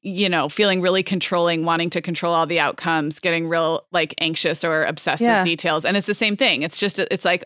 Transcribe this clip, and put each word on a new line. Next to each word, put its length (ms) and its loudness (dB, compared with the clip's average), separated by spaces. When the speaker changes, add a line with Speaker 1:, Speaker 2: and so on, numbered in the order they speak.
Speaker 1:
you 280 -2
know, 180 2
feeling 340 2
really 220 2
controlling, 640 0
wanting 240 0
to 120 -2
control 320 -2
all 120 2
the 160 0
outcomes, 580 -2
getting 300 0
real, 420 0
like, 300 0
anxious 420 0
or 220 2
obsessed 360 -2
Speaker 2:
Yeah. 200 4
Speaker 1:
with 60 0
details. 360 0
And 140 0
it's 100 -2
the 80 -2
same 220 0
thing. 240 2
It's 180 -6
just, 200 0
it's 260 -2
like, 200 2